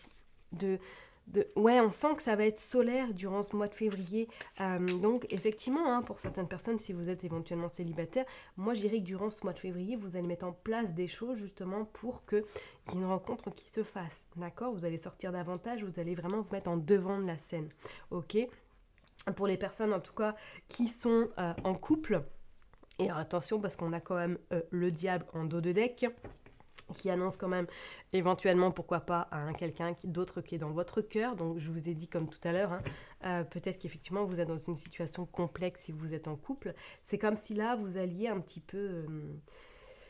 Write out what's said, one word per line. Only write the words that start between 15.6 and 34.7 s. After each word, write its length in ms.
vous 160
allez 160
vraiment 260
vous 100
mettre 200
en 60
devant 420
de 80
la 100
scène, 320
ok ? 300
Pour 100
les 120
personnes, 360
en 60
tout 160
cas, 200
qui 200
sont, 500
euh, 160
en 120
couple, 480
et 80
alors, 120
attention, 420
parce 160
qu'on 180
a 60
quand 160
même, 240
euh, 200
le 180
diable 440
en 120
dos 160
de 120
deck, 340
qui 180
annonce 260
quand 120
même 180
éventuellement, 580
pourquoi 300
pas, 280
à 80
un 160
quelqu'un 400
qui, 140
d'autre 340
qui 140
est 20
dans 140
votre 300
cœur. 340
Donc, 240
je 120
vous 160
ai 60
dit 140
comme 200
tout 160
à 80
l'heure, 220
hein, 80
euh, 180
peut-être 340
qu'effectivement, 480
vous 140
êtes 80
dans 100
une 180